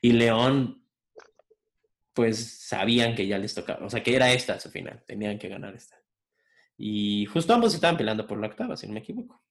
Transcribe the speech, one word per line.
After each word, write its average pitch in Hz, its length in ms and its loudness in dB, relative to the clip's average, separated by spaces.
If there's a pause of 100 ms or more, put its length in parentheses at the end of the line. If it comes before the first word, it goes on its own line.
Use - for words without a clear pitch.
Y 120 100 6
León, 117 760 2 (1300)
pues, 117 460 -2
sabían 117 560 2
que 98 120 -2
ya 98 100 -2
les - 180 -6
tocaba, - 300 -8
o 107 40 -10
sea, 113 140 -4
que 120 120 2
era 127 180 6
esta 110 260 -2
su - 100 -14
final, - 360 -12
tenían 104 340 -6
que 92 100 -10
ganar 98 260 -12
esta. - 200 -20 (800)
Y 104 500 -2
justo 170 260 2
ambos 233 200 4
estaban 165 220 2
peleando 110 320 -2
por 104 120 -6
la 107 80 -4
octava, 226 280 -8
si - 120 -14
no 107 60 -10
me 107 60 -8
equivoco. 233 520 -12